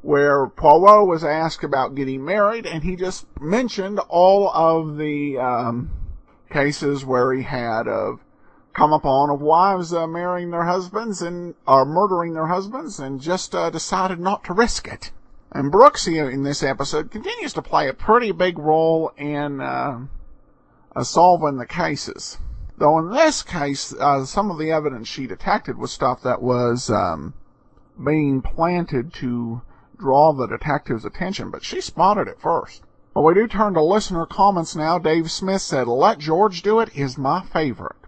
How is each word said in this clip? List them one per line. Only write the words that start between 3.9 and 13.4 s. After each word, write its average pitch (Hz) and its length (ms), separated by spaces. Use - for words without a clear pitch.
all 190 400
of 160 480
the, 147 400
um, 123 540
cases 143 560
where 131 280
he 131 100
had 117 440
of 104 320
come 151 200
upon 143 360
of 143 120
wives, 175 520
uh, 165 140
marrying 175 420
their 170 140
husbands 185 580
and, 175 320
or 214 180
murdering 175 480
their 160 140
husbands, 202 520
and 135 220
just, 170 320